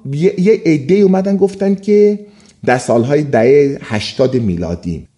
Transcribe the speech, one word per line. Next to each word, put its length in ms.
یه، 280
یه 260
عده‌ای 340
اومدن 360
گفتن 380
که 440
در 120
سالهای 440
دهه 600
هشتاد 540
میلادی 680